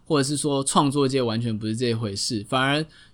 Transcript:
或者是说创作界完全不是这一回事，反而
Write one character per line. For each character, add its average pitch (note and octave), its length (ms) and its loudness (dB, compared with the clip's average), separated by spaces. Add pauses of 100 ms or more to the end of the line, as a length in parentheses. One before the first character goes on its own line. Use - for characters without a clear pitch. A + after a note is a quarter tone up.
或 D3+ 140 2
者 C3+ 80 2
是 C#3+ 120 -4
说 C#3 260 -2
创 D3 260 2
作 C#3 160 2
界 C3+ 140 0
完 A2+ 180 0
全 A#2 180 -2
不 G#2+ 100 -6
是 A2 100 -2
这 A#2+ 140 0
一 A2+ 40 0
回 A2 220 -4
事， G#2 320 -4
反 C3 100 0
而 C#3+ 260 2 (300)